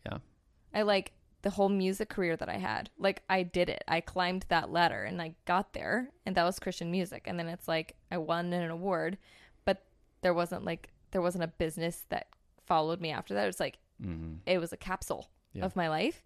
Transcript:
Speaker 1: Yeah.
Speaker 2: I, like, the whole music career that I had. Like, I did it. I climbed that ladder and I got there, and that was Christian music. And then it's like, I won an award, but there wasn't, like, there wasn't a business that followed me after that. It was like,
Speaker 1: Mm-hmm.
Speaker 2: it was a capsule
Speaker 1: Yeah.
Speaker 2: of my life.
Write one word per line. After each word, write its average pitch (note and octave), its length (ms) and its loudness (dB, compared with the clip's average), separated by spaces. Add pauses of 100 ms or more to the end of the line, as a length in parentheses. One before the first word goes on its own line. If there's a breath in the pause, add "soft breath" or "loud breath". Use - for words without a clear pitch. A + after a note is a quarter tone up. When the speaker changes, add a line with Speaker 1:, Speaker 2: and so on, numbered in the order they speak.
Speaker 1:
Yeah. - 120 -6 (560)
Speaker 2:
I, G#3+ 80 2
like, G3+ 320 2 (300)
the G3+ 80 2
whole G3 180 4
music G3 400 0
career E3+ 260 0
that - 140 -6
I F#2 80 -4
had. F3+ 400 -4
Like, G3 320 0
I F#3+ 140 4
did F3 260 2
it. - 180 -6
I E3 140 2
climbed F#3 480 -2
that E3 220 2
ladder D#3+ 320 4
and F3 180 -4
I E3 140 -8 (100)
got - 280 2
there, A#3+ 360 -2 (160)
and F#3 100 -2
that E3+ 80 6
was F#3 160 2
Christian E3+ 300 -4
music. F3+ 380 -2
And F3 100 -4
then E3 100 -4
it's E3+ 200 -8
like, D#3+ 280 -2 (140)
I F3 80 -2
won E3+ 340 0
an F3 200 0
award, E3+ 480 0 (460 soft breath)
but F#3+ 200 2 (360)
there F3+ 120 4
wasn't, F3 320 0
like, E3+ 260 -6 (200)
there F#3 100 2
wasn't F3 220 2
a E3 40 0
business E3 600 -2
that - 200 -4 (360)
followed E3 340 2
me D#3+ 120 -4
after - 240 -4
that. G3+ 80 2
It - 20 2
was F#3 140 -2
like, C#3+ 180 -4 (240)
Speaker 1:
Mm-hmm. D#2+ 360 -6 (100)
Speaker 2:
it F#3 100 6
was E3+ 160 -2
a - 40 -12
capsule - 520 -6 (240)
Speaker 1:
Yeah. F#3 120 -4
Speaker 2:
of F#3+ 100 -2
my E3+ 120 2
life. E3+ 380 0